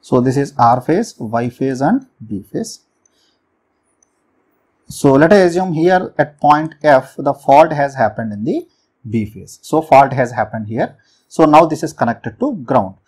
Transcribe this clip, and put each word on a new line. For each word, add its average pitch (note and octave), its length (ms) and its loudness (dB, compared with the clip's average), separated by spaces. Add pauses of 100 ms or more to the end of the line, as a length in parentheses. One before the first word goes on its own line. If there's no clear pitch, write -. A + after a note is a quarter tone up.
So B2+ 180 0
this B2+ 160 0
is C#3 220 -4
R B2 220 2
phase, F#3 380 -4
Y A#2 320 -6
phase C3 320 -6
and A#3+ 240 -2 (200)
B G#2 160 -12
phase. - 380 -12 (2000)
So - 240 0
let D3+ 200 4
us F#3+ 180 4
assume F3+ 220 -4
here F3+ 460 0
at D3+ 220 -4
point D3+ 420 0
F, C3+ 340 2
the C#3 160 -4
fault C#3 380 4
has C#3+ 240 -4
happened A2+ 380 -4
in G#2 100 -10
the C4 240 -6 (420)
B G#2+ 160 -4
phase. - 380 -18
So D#3 180 0
fault C#3 320 4
has B2 200 -2
happened A2 340 -6
here. A2+ 300 -6 (320)
So - 160 2
now D#3 220 6
this D#3 180 -6
is - 80 -8
connected A#2 480 -6
to C4 140 -4
ground. A#2+ 420 -4 (120)